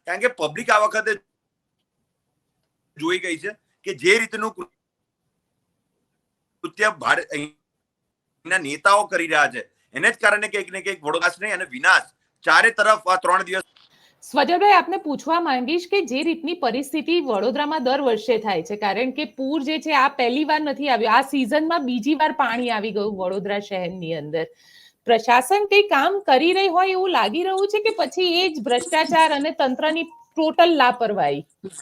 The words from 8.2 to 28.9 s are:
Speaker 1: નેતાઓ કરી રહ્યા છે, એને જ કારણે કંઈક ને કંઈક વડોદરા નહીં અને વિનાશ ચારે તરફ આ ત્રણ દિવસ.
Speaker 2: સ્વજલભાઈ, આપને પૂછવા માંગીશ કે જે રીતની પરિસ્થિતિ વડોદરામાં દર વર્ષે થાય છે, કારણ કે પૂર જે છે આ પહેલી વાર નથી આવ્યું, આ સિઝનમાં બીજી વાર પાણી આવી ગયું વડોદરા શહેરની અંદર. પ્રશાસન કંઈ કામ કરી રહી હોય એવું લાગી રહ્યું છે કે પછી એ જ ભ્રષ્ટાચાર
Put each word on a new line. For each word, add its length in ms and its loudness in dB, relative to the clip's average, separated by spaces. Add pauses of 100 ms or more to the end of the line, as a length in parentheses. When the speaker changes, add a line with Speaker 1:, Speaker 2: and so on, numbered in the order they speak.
Speaker 1:
નેતાઓ 460 2
કરી 240 -4
રહ્યા 200 2
છે, 220 -12 (240)
એને 180 0
જ 20 -14
કારણે 340 0
કંઈક 240 -8
ને 100 -10
કંઈક 220 -8
વડોદરા 280 0 (100)
નહીં 120 -6
અને 120 -6
વિનાશ 360 2 (400)
ચારે 300 4
તરફ 360 2
આ 80 4
ત્રણ 280 0
દિવસ. 180 -4 (600)
Speaker 2:
સ્વજલભાઈ, 500 2
આપને 260 4
પૂછવા 420 -4
માંગીશ 520 -2
કે 100 2
જે 220 -4
રીતની 300 -4
પરિસ્થિતિ 680 -2
વડોદરામાં 600 -2
દર 180 0
વર્ષે 360 0
થાય 260 -4
છે, 120 -8
કારણ 360 -2
કે 140 -6
પૂર 380 -6
જે 160 -4
છે 140 -4
આ 140 4
પહેલી 360 0
વાર 180 0
નથી 280 -4
આવ્યું, 240 2
આ 80 6
સિઝનમાં 640 -2
બીજી 300 -2
વાર 160 2
પાણી 380 -2
આવી 220 -4
ગયું 260 -4
વડોદરા 420 -4
શહેરની 540 -8
અંદર. 340 -6 (580)
પ્રશાસન 600 2
કંઈ 180 6
કામ 360 0
કરી 340 4
રહી 140 2
હોય 220 2
એવું 200 -2
લાગી 340 0
રહ્યું 240 0
છે 120 -2
કે 180 2
પછી 440 0
એ 80 0
જ 140 -6
ભ્રષ્ટાચાર 680 2